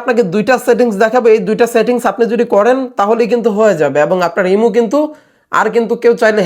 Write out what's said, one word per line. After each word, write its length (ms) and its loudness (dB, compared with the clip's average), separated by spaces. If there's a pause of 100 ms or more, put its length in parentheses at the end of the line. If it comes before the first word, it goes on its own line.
আপনাকে 220 0 (120)
দুইটা 200 0 (120)
সেটিংস 280 2 (100)
দেখাবো। 300 0
এই 140 0
দুইটা 260 0
সেটিংস 280 0 (100)
আপনি 200 -2
যদি 120 0 (100)
করেন 220 2 (220)
তাহলেই 340 0
কিন্তু 260 0
হয়ে 220 2
যাবে 260 0
এবং 100 0 (120)
আপনার 260 -2
ইমো 140 2 (100)
কিন্তু 200 0 (540)
আর 140 0 (100)
কিন্তু 260 0
কেউ 200 2
চাইলে 240 2